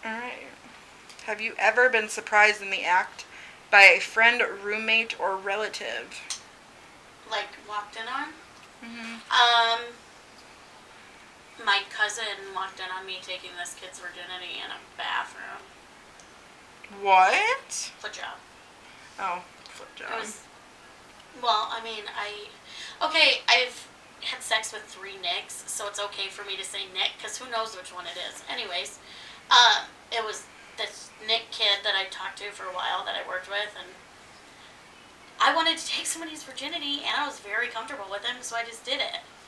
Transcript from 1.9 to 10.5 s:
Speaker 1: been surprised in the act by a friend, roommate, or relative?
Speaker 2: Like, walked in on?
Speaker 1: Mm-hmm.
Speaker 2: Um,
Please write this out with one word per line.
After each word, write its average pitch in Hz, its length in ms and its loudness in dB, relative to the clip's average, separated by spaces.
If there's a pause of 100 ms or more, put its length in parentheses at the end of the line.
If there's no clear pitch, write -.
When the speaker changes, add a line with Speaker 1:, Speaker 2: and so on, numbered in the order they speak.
Speaker 1:
been 214 180 2
surprised 208 540 6
in 196 80 -6
the 190 140 -2
act 185 420 2 (440)
by 202 120 12
a 190 180 12
friend, 233 400 6 (220)
roommate, 220 580 0
or 190 160 0
relative? 196 1040 -6 (920)
Speaker 2:
Like, 208 180 -2 (200)
walked 208 280 -6
in 226 120 -8
on? 277 200 -4 (540)
Speaker 1:
Mm-hmm. 233 320 -10 (160)
Speaker 2:
Um, 240 500 6 (1900)